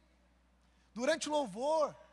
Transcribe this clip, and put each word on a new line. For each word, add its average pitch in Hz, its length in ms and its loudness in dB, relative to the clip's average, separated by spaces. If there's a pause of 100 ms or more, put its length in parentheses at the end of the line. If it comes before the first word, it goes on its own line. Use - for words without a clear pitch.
(920)
durante 285 360 0
o - 20 -4
louvor, 277 640 0 (180)